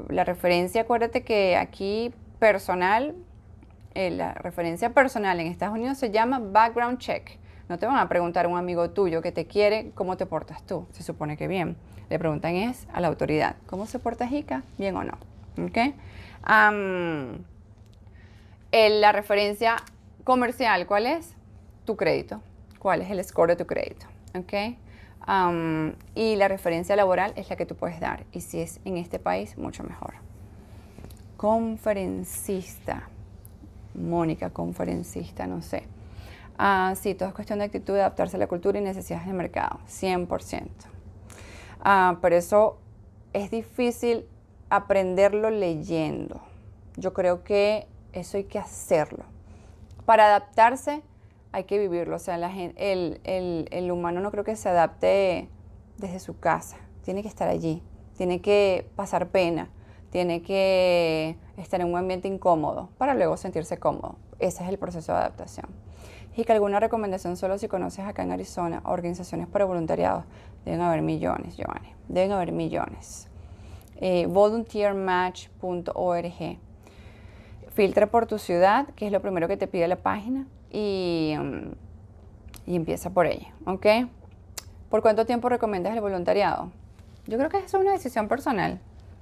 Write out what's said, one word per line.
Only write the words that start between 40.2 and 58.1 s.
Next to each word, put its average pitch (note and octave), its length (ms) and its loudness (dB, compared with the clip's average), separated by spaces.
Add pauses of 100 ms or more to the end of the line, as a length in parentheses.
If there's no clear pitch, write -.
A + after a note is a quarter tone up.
por - 160 -4
ciento. - 420 -10 (960)
Ah, F#3 380 6
pero E3+ 140 6
eso G#3 420 4 (560)
es G3 160 -4
difícil A#3 800 -2 (420)
aprenderlo G3 800 4
leyendo. E3 920 -2 (560)
Yo F#3 160 -4
creo F3+ 300 2
que G#3 440 2 (260)
eso F3+ 240 -8
hay G3 60 -2
que G3+ 160 -8
hacerlo. - 640 -2 (800)
Para G#3+ 220 10
adaptarse A#3 760 4 (500)
hay F#3+ 120 -4
que G3+ 160 0
vivirlo. E3+ 380 -2
O - 20 -12
sea, E3+ 180 -4
la F3 140 -4
gen-, F#3 260 -8
el, F#3 460 -2
el, F3 480 -2
el F3+ 200 -2
humano F3 300 -2
no G3+ 80 -2
creo G#3 140 -4
que A3 120 -4
se G#3 140 -4
adapte F3+ 800 4 (480)
desde F#3 220 -8
su - 200 -12
casa. E3 380 -2 (260)
Tiene G3 200 -4
que G#3+ 40 -12
estar F#3 200 -4
allí. E3 340 -2 (360)